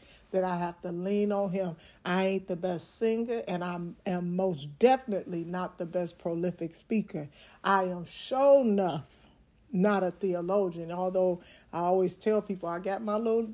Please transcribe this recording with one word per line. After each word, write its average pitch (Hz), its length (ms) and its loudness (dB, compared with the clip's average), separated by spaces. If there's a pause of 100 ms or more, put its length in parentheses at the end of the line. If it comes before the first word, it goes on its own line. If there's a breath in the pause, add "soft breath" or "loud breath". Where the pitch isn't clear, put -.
(320 loud breath)
that 185 120 2
I 180 140 -2
have 175 240 -6
to 180 100 -8
lean 202 400 0
on 202 200 0
him. 180 240 -2 (300 loud breath)
I 185 200 2
ain't 190 220 -2
the 185 80 -4
best 175 420 -6
singer, 226 500 -2
and 180 160 -4
I 175 160 -6 (260)
am 175 300 -2
most 160 440 -2
definitely 208 640 2
not 180 320 -6
the 180 80 -6
best 175 340 -6
prolific 170 560 -4
speaker. 208 520 -4 (360 loud breath)
I 190 200 4
am 180 220 -4
sure 277 560 4
enough 190 640 0 (440)
not 196 300 4
a 180 100 0
theologian, 175 800 -2
although 185 500 0 (320 loud breath)
I 160 60 -4
always 180 360 2
tell 214 260 0
people 190 280 -6
I 170 100 -4
got 190 240 -4
my 208 140 -2
little 226 360 0